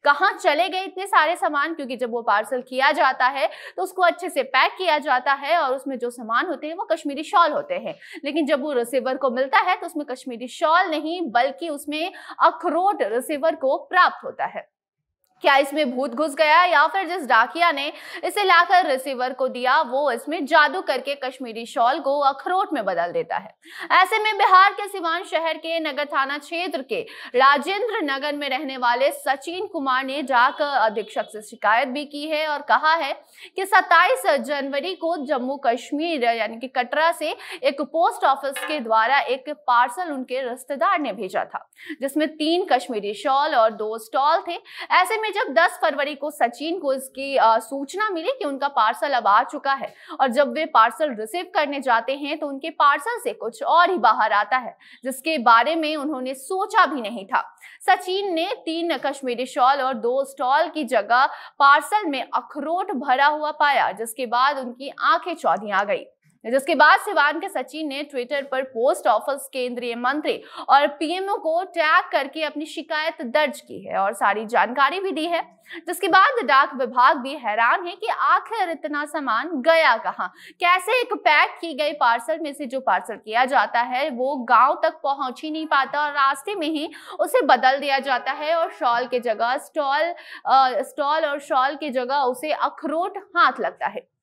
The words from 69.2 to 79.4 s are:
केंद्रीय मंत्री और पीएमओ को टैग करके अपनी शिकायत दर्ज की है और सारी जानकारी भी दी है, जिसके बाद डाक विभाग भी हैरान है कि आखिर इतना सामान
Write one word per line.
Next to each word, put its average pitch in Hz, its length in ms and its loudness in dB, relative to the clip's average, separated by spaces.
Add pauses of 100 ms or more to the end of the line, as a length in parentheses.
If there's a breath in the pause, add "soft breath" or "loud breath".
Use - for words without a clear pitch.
केंद्रीय 247 460 -6
मंत्री 262 480 -2 (260 loud breath)
और 285 180 6
पीएमओ 359 500 -4
को 339 280 -2
टैग 339 480 2
करके 311 320 -2
अपनी 294 220 -6
शिकायत 320 560 -6
दर्ज 277 380 0
की - 260 -16
है 180 100 -6
और 196 160 0
सारी 220 340 0
जानकारी 254 540 2
भी 392 120 -4
दी 311 140 -4
है, 339 320 -4 (280 loud breath)
जिसके 370 220 -4
बाद 415 360 4
डाक 285 300 4
विभाग 254 420 4
भी 269 180 -6
हैरान 247 520 0
है 349 80 -8
कि 415 120 -8
आखिर 359 640 0
इतना 294 340 -6
सामान 277 440 -4